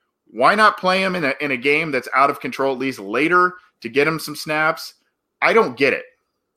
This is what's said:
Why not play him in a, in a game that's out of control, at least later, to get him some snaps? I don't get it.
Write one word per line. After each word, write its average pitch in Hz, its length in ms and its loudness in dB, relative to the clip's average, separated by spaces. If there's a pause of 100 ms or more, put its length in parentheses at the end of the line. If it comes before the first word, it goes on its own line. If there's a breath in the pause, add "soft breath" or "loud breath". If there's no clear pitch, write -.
(280)
Why 135 260 2
not 214 240 4
play 185 240 0
him 190 120 -2
in 175 100 -4
a, 131 140 0
in 143 120 -4
a 131 80 -2
game 147 320 0
that's 127 240 -4
out 135 160 4
of 143 100 -6
control, 135 320 -2
at 131 60 -6
least 127 200 -4
later, 156 540 0 (300 loud breath)
to 117 80 -10
get 151 180 2
him 160 100 -2
some 151 160 -10
snaps? 156 600 -4 (480)
I 156 100 2
don't 196 240 2
get 135 160 2
it. - 140 -6 (500)